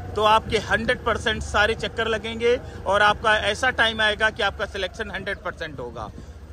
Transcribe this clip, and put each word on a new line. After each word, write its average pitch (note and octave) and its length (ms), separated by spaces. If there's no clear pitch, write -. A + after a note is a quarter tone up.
तो G#3 100
आपके A3 340
hundred A3+ 460
percent G#3+ 380
सारे A3 320
चक्कर A3+ 340
लगेंगे A3+ 480
और G3+ 160
आपका G#3+ 340
ऐसा G#3 340
time A3+ 300
आएगा G#3+ 300
कि G#3+ 120
आपका G3+ 240
selection G3+ 440
hundred F#3+ 280
percent D#3+ 420
होगा। A#2 300